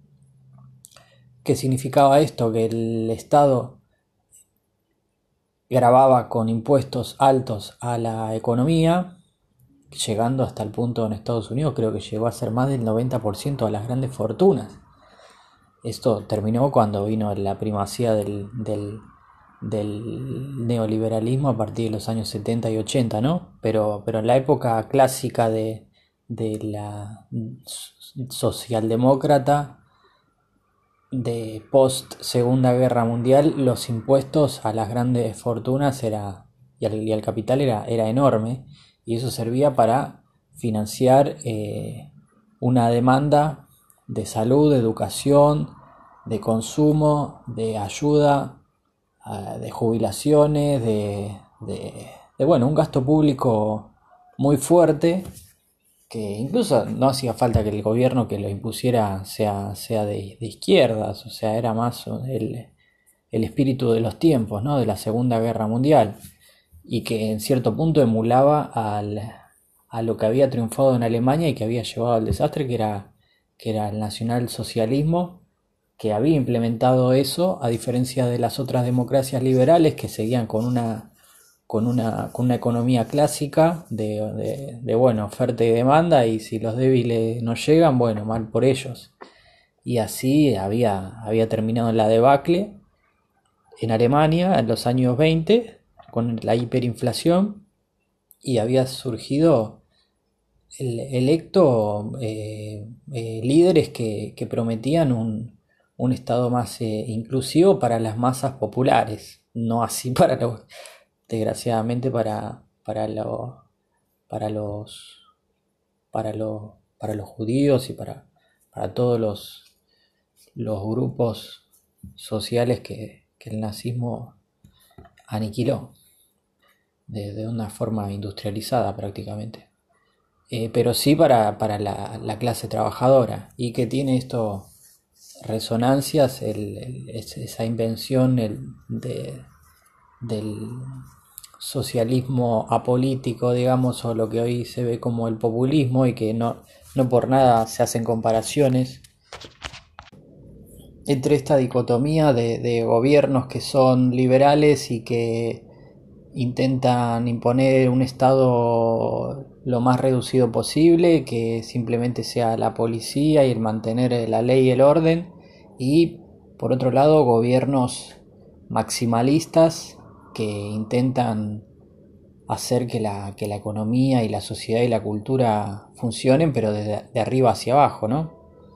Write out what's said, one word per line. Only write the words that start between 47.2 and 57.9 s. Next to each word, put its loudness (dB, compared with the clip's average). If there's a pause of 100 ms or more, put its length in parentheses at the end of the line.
de -4
ayuda, 2 (600)
ah, -10
de -10
jubilaciones, 2
de, -4 (260)
de, -12 (300)
de, -2
bueno, 4
un 0
gasto 0
público 0 (460)
muy 2
fuerte, 4 (840)
que -8
incluso 0
no 0
hacía -2
falta 0
que -2
el -4
gobierno 2